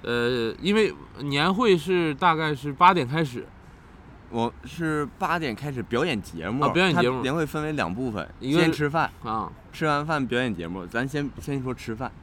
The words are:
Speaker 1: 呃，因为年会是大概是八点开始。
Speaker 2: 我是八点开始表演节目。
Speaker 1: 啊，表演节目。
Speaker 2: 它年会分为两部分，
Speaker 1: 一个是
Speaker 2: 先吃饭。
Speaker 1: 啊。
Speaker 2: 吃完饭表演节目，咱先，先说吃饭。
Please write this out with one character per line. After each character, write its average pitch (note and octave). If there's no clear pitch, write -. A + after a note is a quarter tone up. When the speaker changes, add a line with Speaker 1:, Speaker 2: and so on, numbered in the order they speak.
Speaker 1:
呃， A#2+
因 G3
为 G3+
年 C#3+
会 G3+
是 E3+
大 D#3+
概 D#3
是 C#3+
八 F3+
点 D#3
开 D#3
始。 B2
Speaker 2:
我 A#2
是 D3+
八 E3+
点 C3+
开 C#3+
始 B2+
表 A#2
演 C3
节 E2
目。 B2+
Speaker 1:
啊， C#3
表 F#3
演 F3
节 A#2+
目。 C3
Speaker 2:
它 B2
年 C3
会 E3
分 D3+
为 D#3
两 A2+
部 A#2+
分， F#2+
Speaker 1:
一 B2+
个 D#3+
是 E3
Speaker 2:
先 D#3+
吃 D3
饭。 D3+
Speaker 1:
啊。 A2
Speaker 2:
吃 -
完 D3
饭 D3+
表 A#2+
演 B2
节 E2+
目， F2+
咱 A#2
先， C#3+
先 C#3
说 B2+
吃 A#2+
饭。 B2+